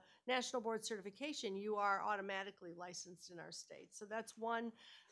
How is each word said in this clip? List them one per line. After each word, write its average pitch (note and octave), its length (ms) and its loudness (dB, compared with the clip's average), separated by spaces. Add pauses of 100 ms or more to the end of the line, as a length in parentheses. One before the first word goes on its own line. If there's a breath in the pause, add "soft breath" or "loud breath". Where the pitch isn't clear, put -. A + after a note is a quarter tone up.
(280 loud breath)
national B3 340 4
board A3 240 0
certification, G3+ 720 -2
you G#3 200 2
are G3+ 260 6
automatically G3 720 0
licensed F3 540 -10
in F3 80 -8
our D#3+ 120 -10
state. - 400 -12
So - 140 -12
that's A3 320 -4
one, A3+ 340 2 (400 loud breath)